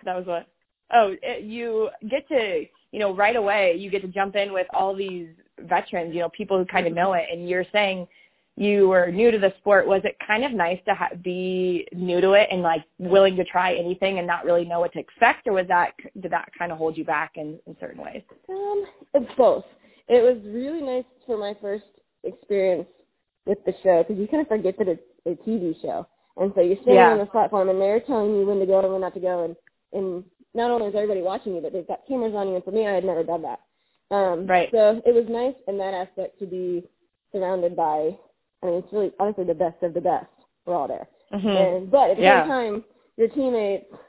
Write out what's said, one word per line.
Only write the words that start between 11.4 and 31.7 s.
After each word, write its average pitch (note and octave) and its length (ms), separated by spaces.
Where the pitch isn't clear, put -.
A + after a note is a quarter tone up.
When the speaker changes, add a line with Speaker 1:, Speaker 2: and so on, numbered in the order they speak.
Speaker 1:
new F3+ 280
to F#3+ 140
it G#3 180
and, F3+ 100
like, E3 220
willing F#3+ 360
to F3+ 80
try F#3 300
anything F#3 440
and F3 100
not E3+ 160
really F3 200
know E3+ 160
what F3 120
to D#3+ 80
expect? - 480
Or G#3+ 40
was F#3 160
that, F3 260
did F3+ 100
that E3+ 260
kind F3 140
of D#3+ 80
hold D#3+ 180
you D#3+ 80
back D#3 300
in, D#3 320
in E3+ 140
certain - 220
ways? - 200
Speaker 2:
Um, G4+ 380
it's C#4 220
both. F#3+ 280
It A#3+ 140
was B3 220
really C4 380
nice B3+ 220
for A#3+ 100
my G#3 240
first G#3 240
experience F#3+ 640
with G3+ 180
the F#3 80
show E3+ 220
'cause G#3+ 120
you G#3 120
kind D#4 140
of - 60
forget F#3+ 300
that G#3 100
it's E3 140
a F3 80
T A3 140
V E3+ 240
show. - 240
And F#3+ 160
so F#3+ 80
you're F3+ 140
standing - 180
Speaker 1:
Yeah. F#3 180
Speaker 2:
on G#3+ 60
the G3+ 80
platform G3+ 420
and F#3+ 120
they're G3+ 200
telling A3 340
you G3 120
when G3+ 140
to F#3+ 60
go F#3+ 140
and F#3+ 120
when F#3+ 100
not F3+ 120
to F#3 60
go. F3+ 240
And, E3+ 120
and F#3 320
not A#3 160
only A#3 180
is G3 60
everybody G#3 280
watching F#3 320
you, E3+ 60
but D3+ 120